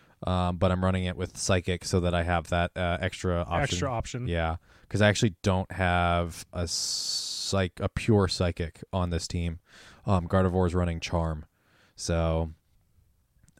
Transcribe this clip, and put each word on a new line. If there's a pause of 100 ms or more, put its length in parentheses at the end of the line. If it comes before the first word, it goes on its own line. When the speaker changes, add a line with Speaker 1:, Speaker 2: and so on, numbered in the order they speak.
(280)
Speaker 1:
um,
but
I'm
running
it
with
Psychic
so
that
I
have
that,
uh,
extra
option.
Speaker 2:
Extra
option.
Speaker 1:
Yeah, (320)
'cause
I
actually
don't
have
a
psych-,
a
pure
Psychic (100)
on
this
team. (460)
Um,
Gardevoir's
running
Charm, (500)
so, (1080)